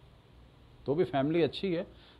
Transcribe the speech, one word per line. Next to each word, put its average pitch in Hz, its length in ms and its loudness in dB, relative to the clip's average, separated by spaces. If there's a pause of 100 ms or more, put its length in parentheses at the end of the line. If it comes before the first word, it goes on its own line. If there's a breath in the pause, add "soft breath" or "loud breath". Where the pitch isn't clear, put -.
(880)
तो 135 80 0
भी 180 100 2
फैमिली 156 380 2
अच्छी 165 320 -2
है, 175 120 -4 (340 loud breath)